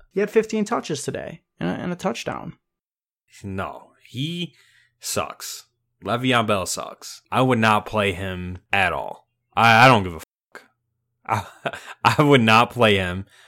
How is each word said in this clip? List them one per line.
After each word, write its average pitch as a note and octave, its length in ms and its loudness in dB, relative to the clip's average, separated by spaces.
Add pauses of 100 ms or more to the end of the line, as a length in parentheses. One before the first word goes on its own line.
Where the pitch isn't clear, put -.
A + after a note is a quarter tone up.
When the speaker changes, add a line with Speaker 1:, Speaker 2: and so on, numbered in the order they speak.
(100)
Speaker 1:
He F#3+ 100 -6
had G#3 100 -4
fifteen A3 340 0
touches A#3 380 -6
today - 400 -10 (180)
and F3 80 -6
a, F#3 60 -4
and F3+ 180 -8
a F3 40 -10
touchdown. - 580 -8 (880)
Speaker 2:
No, F#2+ 480 -10 (100)
he E3 520 -10 (440)
sucks. - 680 -10 (360)
Le'Veon A#2+ 440 0
Bell G2+ 200 0
sucks. - 640 -12
I A#2 120 2
would B2+ 160 2
not A2 280 2
play G2+ 260 -2
him F2+ 460 -10 (140)
at F#3 200 2
all. - 360 -10 (260)
I, A2+ 300 6
I C3+ 40 10
don't A2+ 140 6
give F2+ 120 -6
a D#2 60 -12
fuck. - 420 -20 (640)
I, - 520 -6 (160)
<laughs> - 240 0
I D#3 40 6
would C#3+ 200 6
not A2+ 280 6
play A2 260 4
him F#2 300 -4 (220)